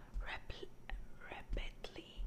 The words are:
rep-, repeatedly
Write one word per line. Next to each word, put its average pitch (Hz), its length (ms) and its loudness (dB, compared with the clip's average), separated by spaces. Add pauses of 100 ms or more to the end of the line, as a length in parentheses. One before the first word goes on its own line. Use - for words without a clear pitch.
(200)
rep-, - 480 0 (540)
repeatedly - 1040 0